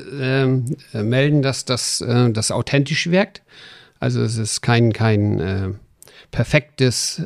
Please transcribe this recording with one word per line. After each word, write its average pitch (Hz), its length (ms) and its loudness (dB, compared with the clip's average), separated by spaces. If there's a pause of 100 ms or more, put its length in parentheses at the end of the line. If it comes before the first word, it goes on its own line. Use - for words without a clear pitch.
(220)
ähm, 131 560 0 (180)
äh, 110 80 -4
melden, 139 400 2
dass 131 220 -2
das, - 360 -4
äh, 120 320 2
das 107 180 -2
authentisch 139 600 -2
wirkt. 185 320 0 (580)
Also 123 220 0
es 113 140 -2
ist 110 260 -4
kein, 117 300 4
kein, 104 480 2
äh, 95 280 -4 (640)
perfektes, - 960 0